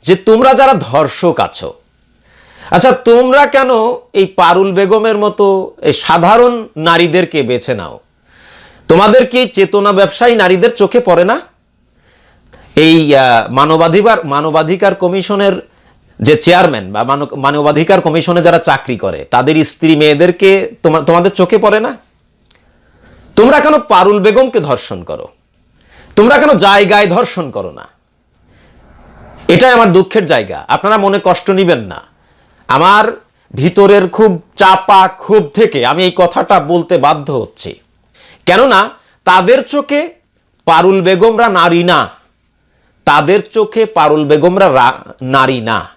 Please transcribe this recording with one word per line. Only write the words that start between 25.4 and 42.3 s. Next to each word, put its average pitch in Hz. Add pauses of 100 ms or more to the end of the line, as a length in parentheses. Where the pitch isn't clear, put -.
তোমরা 247
কেন 294
জায়গায় 202
ধর্ষণ 180
করো 92
না? - (1600)
এটাই 247
আমার 226
দুঃখের 190
জায়গা, 104
আপনারা 202
মনে 196
কষ্ট 185
নিবেন 180
না। 95 (540)
আমার 185 (500)
ভিতরের 190
খুব 196 (120)
চাপা 190
ক্ষোভ 185
থেকে 147
আমি 156
এই 185
কথাটা 185
বলতে 170
বাধ্য 143
হচ্ছি, - (680)
কেননা 214 (340)
তাদের 190
চোখে 285 (560)
পারুল 175
বেগমরা 214
নারী 175
না, 160 (960)